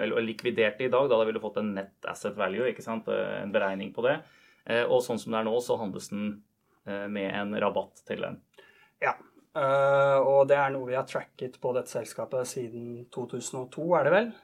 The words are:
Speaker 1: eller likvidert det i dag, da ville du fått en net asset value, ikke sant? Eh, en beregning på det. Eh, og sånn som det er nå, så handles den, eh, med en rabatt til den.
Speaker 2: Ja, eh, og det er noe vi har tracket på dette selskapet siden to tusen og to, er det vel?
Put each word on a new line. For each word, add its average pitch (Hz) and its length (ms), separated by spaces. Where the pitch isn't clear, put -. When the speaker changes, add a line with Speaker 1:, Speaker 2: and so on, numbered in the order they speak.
Speaker 1:
eller 110 180
likvidert 113 560
det 131 80
i 123 80
dag, 135 160
da 117 140
ville 110 100
du 110 60
fått 107 180
en 104 160
net 98 200
asset - 280
value, 104 340
ikke - 140
sant? 113 240
Eh, 101 340
en 101 100
beregning 98 400
på 117 120
det. 147 180
Eh, 117 160
og 127 180
sånn 120 180
som 113 140
det 110 80
er 110 80
nå, 113 100
så 123 200
handles 101 300
den, 104 340
eh, 101 220
med 98 260
en 104 260
rabatt 98 460
til 104 160
den. - 180
Speaker 2:
Ja, 131 140
eh, 139 640
og 139 260
det 139 100
er 139 120
noe 135 160
vi 123 100
har 131 80
tracket - 560
på 123 140
dette 123 160
selskapet 120 580
siden 120 640
to 123 160
tusen 127 360
og 127 80
to, 165 240
er 151 80
det 143 100
vel? 220 200